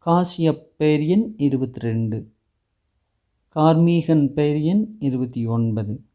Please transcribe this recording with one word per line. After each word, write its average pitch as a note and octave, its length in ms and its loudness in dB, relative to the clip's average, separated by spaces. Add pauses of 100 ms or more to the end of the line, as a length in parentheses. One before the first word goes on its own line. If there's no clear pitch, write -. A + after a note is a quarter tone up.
காஷ்யப் E3+ 560 0 (160)
பெயர் D3+ 240 2
எண் G#3 360 0
இருபத்தி C3 420 -2
ரெண்டு. A2 520 -4 (1200)
கார்மீகன் D#3+ 800 2
பெயர் D3 280 -2
எண் G3+ 380 -2
இருபத்தி B2+ 460 -4
ஒன்பது. A2+ 680 -4